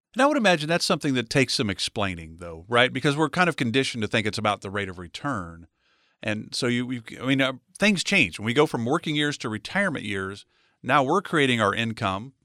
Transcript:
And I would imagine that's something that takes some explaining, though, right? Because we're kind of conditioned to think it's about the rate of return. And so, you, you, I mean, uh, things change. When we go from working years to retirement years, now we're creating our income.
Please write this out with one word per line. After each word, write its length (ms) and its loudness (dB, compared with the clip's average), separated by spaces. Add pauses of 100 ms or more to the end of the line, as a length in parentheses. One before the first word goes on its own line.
(140)
And 80 0
I 40 6
would 120 4
imagine 300 4
that's 180 0
something 280 0
that 160 0
takes 240 2
some 160 0
explaining, 720 -4
though, 280 -14
right? 240 4
Because 240 0
we're 140 2
kind 200 2
of 60 0
conditioned 460 0
to 60 0
think 200 0
it's 100 -2
about 240 0
the 80 -10
rate 200 -4
of 100 -12
return. 680 -8 (540)
And 320 -6
so, 140 -2
you, 240 -2
you, 120 -8 (180)
I 40 -8
mean, 160 2
uh, 120 0 (240)
things 260 2
change. 360 0
When 60 -6
we 80 0
go 120 6
from 200 -2
working 300 0
years 240 0
to 100 -6
retirement 560 -4
years, 400 -6 (360)
now 200 2
we're 200 2
creating 400 2
our 120 4
income. 600 -4 (120)